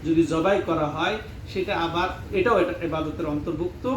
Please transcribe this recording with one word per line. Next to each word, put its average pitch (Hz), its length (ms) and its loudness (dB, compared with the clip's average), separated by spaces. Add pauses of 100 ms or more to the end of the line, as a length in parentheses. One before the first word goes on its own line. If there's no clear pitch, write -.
যদি 165 180 6
জবাই 160 440 4
করা 160 200 2
হয়, 208 320 -2 (340)
সেটা 190 260 -2
আবার, 170 300 0 (220)
এটাও 202 280 4
এটা 170 260 0
ইবাদতের 156 420 -4
অন্তর্ভুক্ত। 156 600 -4 (100)